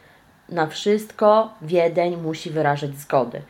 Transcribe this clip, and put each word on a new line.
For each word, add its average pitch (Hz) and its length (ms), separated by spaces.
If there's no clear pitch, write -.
na 170 180
wszystko 214 840
Wiedeń 170 540
musi 160 340
wyrażać 143 460
zgodę. 123 540